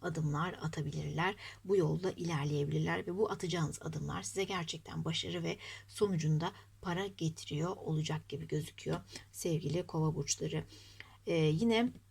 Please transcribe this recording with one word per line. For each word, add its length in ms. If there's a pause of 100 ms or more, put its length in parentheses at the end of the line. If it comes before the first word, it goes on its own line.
adımlar 520
atabilirler. 840 (300)
Bu 100
yolda 360
ilerleyebilirler 960
ve 100
bu 140
atacağınız 500
adımlar 420
size 200
gerçekten 640
başarı 380
ve 140 (300)
sonucunda 640 (300)
para 260
getiriyor 720
olacak 520
gibi 180
gözüküyor 520 (320)
sevgili 560
Kova 280
burçları. 480 (640)
Ee, 80
yine 580 (180)